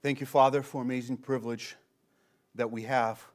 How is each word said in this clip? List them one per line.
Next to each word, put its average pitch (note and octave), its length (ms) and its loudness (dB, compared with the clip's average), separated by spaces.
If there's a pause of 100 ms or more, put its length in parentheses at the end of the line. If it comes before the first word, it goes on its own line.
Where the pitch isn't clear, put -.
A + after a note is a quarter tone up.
Thank C#3 160 -2
you, C3+ 80 -8
Father, C3+ 340 6
for C3+ 220 -8
amazing B2 340 -4
privilege A#2+ 580 -6 (760)
that A#2+ 160 -2
we A2+ 140 -8
have A2+ 520 0